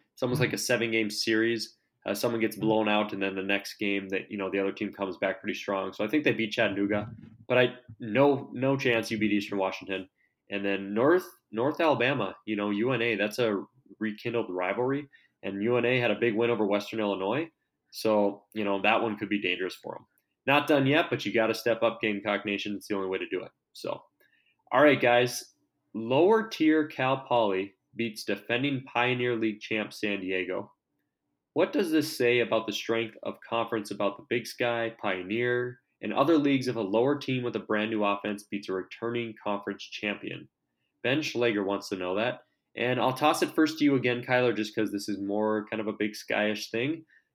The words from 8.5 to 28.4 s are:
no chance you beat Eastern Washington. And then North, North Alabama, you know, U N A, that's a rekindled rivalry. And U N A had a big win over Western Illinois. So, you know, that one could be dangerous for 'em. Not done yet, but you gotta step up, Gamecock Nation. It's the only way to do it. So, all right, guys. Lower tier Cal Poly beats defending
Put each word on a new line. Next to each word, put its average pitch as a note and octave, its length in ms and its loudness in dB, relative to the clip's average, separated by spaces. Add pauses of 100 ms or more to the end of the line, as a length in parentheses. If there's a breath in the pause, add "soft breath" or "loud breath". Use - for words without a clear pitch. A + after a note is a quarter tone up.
no C3 240 2
chance A#2 320 0
you A2+ 80 -2
beat G#2 140 2
Eastern G2+ 260 0
Washington. F#2+ 500 -4 (400)
And G2+ 160 -6
then G2 300 -2
North, D3 340 4 (240)
North B2+ 260 -2
Alabama, B2+ 580 0 (100)
you G#2+ 100 -4
know, G#2 140 -2
U A2 220 0
N A#2 100 0
A, A#2 140 0
that's G#2 220 -2
a G#2+ 240 2 (360)
rekindled A2 500 -4
rivalry. A#2 640 -2 (320 soft breath)
And G2+ 200 -6
U A#2+ 140 2
N A#2+ 80 2
A B2 160 2
had A#2+ 100 2
a G2+ 80 -2
big A2+ 160 2
win A#2 140 2
over G#2+ 160 2
Western G#2 360 0
Illinois. G#2 500 -2 (400)
So, G#2 540 2 (100)
you G#2+ 100 -2
know, G2 160 0
that G2+ 220 4
one G#2+ 160 -2
could G#2 100 -6
be G2+ 140 0
dangerous F2+ 320 -2
for - 220 -12
'em. - 100 -18 (400)
Not C#3 200 4
done C#3 200 4
yet, D#3 240 2
but A#2 160 -2
you G2+ 80 -2
gotta A2 180 4
step A2+ 300 0
up, A2+ 180 2
Gamecock G#2 460 -2
Nation. G#2 280 -4
It's F#2+ 140 -10
the G#2 80 -2
only F#2+ 140 -4
way F#2 80 0
to F2 100 -8
do F#2 140 -4
it. - 80 -14 (240)
So, - 280 -8 (720)
all C3 100 6
right, C#3+ 180 8
guys. B2 440 4 (480)
Lower E3+ 560 4
tier D#3 380 4
Cal C3+ 320 0
Poly G2+ 560 0 (200)
beats A2+ 300 -4
defending B2+ 600 -2